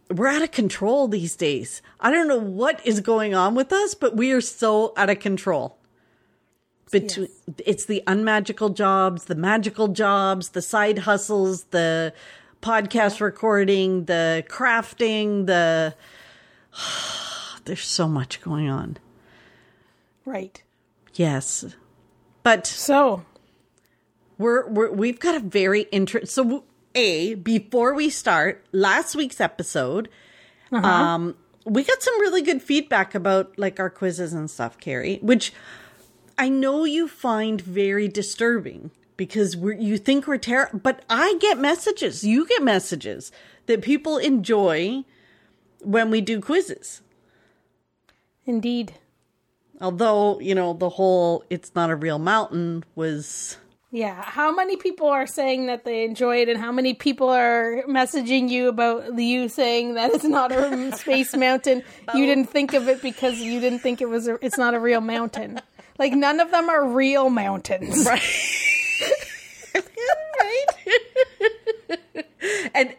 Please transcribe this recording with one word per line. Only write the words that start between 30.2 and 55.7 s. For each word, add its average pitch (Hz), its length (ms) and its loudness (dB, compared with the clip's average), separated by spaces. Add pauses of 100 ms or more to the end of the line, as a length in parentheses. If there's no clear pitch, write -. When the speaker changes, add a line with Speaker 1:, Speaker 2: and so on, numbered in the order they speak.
Speaker 2:
Uh-huh. 208 140 2
Speaker 1:
um, 175 500 2 (280)
we 220 200 0
got 508 180 2
some 480 180 0
really 370 220 2
good 285 200 0
feedback 262 520 0
about, 190 440 0
like, 190 200 -4
our 185 120 -4
quizzes 175 420 -4
and 156 180 -6
stuff, - 300 -8
Carrie, 135 420 -6
which 220 300 2 (840)
I 262 100 2
know 269 360 0
you 311 240 0
find 220 520 -2
very 196 480 -2
disturbing 208 840 -4 (280)
because 190 380 -2
we're, 185 180 -2
you 208 240 -2
think 269 280 2
we're 285 120 -2
ter-, 254 340 0
but 254 380 -2
I 339 300 2
get 392 180 4
messages, 294 680 -2
you 240 220 2
get 480 160 2
messages 180 720 -2 (340)
that 180 160 2
people 294 360 0
enjoy 208 840 2 (800)
when 220 280 2
we 220 120 2
do 220 180 -2
quizzes. - 640 -4 (1400)
Speaker 2:
Indeed. 233 480 -4 (840)
Speaker 1:
Although, 208 600 2
you 190 140 -2
know, 180 180 0
the 175 160 -2
whole 175 600 2
"it's - 260 -8
not 170 140 2
a 165 40 0
real 151 240 -4
mountain" 170 640 -2 (140)
was 156 600 -8 (360)
Speaker 2:
Yeah, 208 320 -6
how 294 280 -2
many 370 240 0
people 359 320 -2
are 277 180 2
saying 262 400 -2
that 240 180 -6